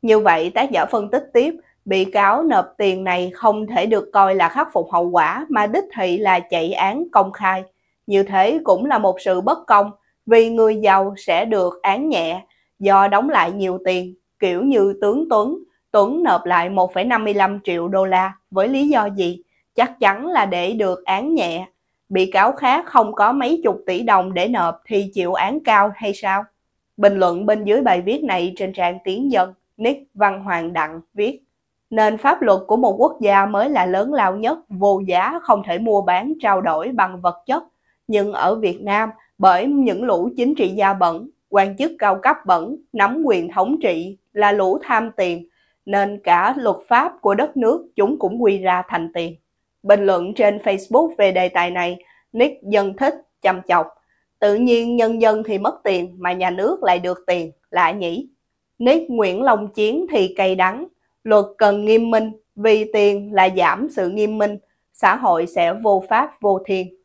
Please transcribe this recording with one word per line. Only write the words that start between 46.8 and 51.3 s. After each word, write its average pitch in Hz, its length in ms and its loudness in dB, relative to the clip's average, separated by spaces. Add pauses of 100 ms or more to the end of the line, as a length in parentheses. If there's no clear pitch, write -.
pháp 262 340 0
của 196 140 0
đất 285 220 -2
nước 247 380 0
chúng 220 240 0
cũng 233 240 -4
quy 196 140 2
ra 180 300 0
thành 165 260 -6
tiền." 165 220 -6 (480)
Bình 202 220 4
luận 185 280 0
trên 208 240 2
Facebook 220 600 0
về 196 140 4